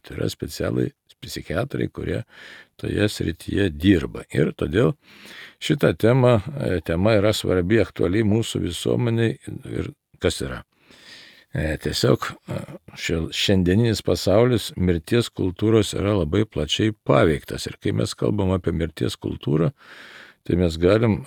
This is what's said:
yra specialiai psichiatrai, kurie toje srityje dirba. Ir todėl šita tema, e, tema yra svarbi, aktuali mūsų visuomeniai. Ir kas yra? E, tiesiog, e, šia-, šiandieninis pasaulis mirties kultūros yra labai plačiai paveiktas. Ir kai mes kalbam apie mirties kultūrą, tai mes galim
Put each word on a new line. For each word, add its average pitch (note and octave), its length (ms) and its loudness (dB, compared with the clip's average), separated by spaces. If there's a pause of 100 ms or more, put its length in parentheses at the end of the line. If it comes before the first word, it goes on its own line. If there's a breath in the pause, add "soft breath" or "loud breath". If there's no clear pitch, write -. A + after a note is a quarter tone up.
(180)
yra - 100 -2
specialiai D2+ 640 -4 (340)
psichiatrai, - 600 -6
kurie E2+ 340 -6 (580 loud breath)
toje G2+ 280 0
srityje F2 600 -2
dirba. D2+ 600 2
Ir - 260 0
todėl G2+ 380 2 (640 loud breath)
šita - 400 2
tema, B2 400 4 (160)
e, F2+ 260 -2
tema F#2+ 380 2
yra G#2 180 2
svarbi, F#2 460 2
aktuali F2+ 440 0
mūsų G2+ 400 0
visuomeniai. A#2 680 0 (360)
Ir - 200 -6 (300)
kas - 220 0
yra? B1+ 180 -8 (960 loud breath)
E, D#2 240 -2
tiesiog, - 480 0 (200)
e, C2+ 120 -6 (400)
šia-, E2 320 -4
šiandieninis G2 720 2
pasaulis G2+ 720 2
mirties F2+ 560 0
kultūros G2+ 640 0
yra G2+ 220 0
labai F2+ 260 0
plačiai G#2 500 -2
paveiktas. G#2+ 720 0
Ir - 140 -12
kai G2+ 160 -2
mes - 180 -2
kalbam G2+ 420 0
apie E2+ 200 -4
mirties - 400 -4
kultūrą, D3 560 -2 (760 loud breath)
tai E2+ 140 2
mes E2 180 0
galim G2 480 2